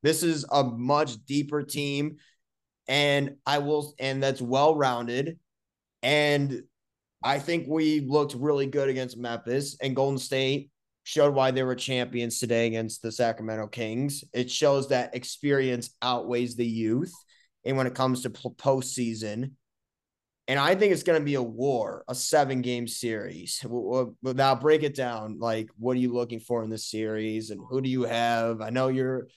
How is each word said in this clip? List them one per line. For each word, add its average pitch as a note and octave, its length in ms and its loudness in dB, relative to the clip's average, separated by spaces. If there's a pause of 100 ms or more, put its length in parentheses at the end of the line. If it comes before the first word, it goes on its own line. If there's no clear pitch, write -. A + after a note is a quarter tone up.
This D#3 200 4
is D#3+ 300 0
a C#3+ 120 6
much B2 600 0
deeper D3 380 -2
team. C#3+ 540 -4 (720)
And C#3+ 500 2 (100)
I C#3+ 120 2
will, C#3+ 400 0
and C3+ 240 -2
that's C3 200 0
well-rounded. C3+ 960 2 (640)
And C#3+ 640 2 (580)
I C#3 160 2
think E3 280 -2
we D#3 340 2
looked C#3+ 340 2
really C#3 320 0
good C#3 240 0
against B2+ 260 -4
Memphis, A#2+ 640 -4
and C3 160 -2
Golden C#3 220 2
State C3+ 520 -2 (320)
showed C#3+ 320 4
why C3 160 4
they C3 120 2
were B2+ 120 0
champions B2 640 -2
today A#2 280 2
against A2+ 340 -2
the A2+ 100 -6
Sacramento A2 580 -2
Kings. A#2+ 540 -4 (120)
It B2 160 -2
shows C#3 380 2
that B2 260 0
experience B2+ 880 -2
outweighs A#2+ 540 -2
the A#2+ 100 0
youth. A2+ 480 0 (500)
And C3+ 140 0
when B2+ 80 2
it B2 80 -4
comes C3 280 2
to B2+ 80 -4
pl-, - 240 -10
postseason, B2 960 -2 (920)
and C#3 140 2
I - 140 6
think G3+ 180 4
it's D3 120 0
gonna E3 160 4
be C#3+ 160 0
a B2+ 60 0
war, A2+ 640 -2
a B2+ 80 -6
seven-game B2+ 720 2
series. G2+ 760 -6
W-, A#2 200 -4
w-, A#2+ 400 -2
w-, B2+ 140 -4
now C3+ 180 4
break D3+ 280 4
it C#3+ 120 -2
down. A2+ 440 -4
Like, A2 400 -2
what B2 180 0
are B2+ 40 2
you B2 120 2
looking A#2 280 -4
for A#2 220 -2
in A2 60 -6
this A2 220 -8
series, A2 580 -4
and G2+ 180 -12
who C3 140 -2
do C3 80 -2
you B2+ 140 0
have? A#2 580 0
I A2 80 -8
know C3 200 2
you're, C3 480 -2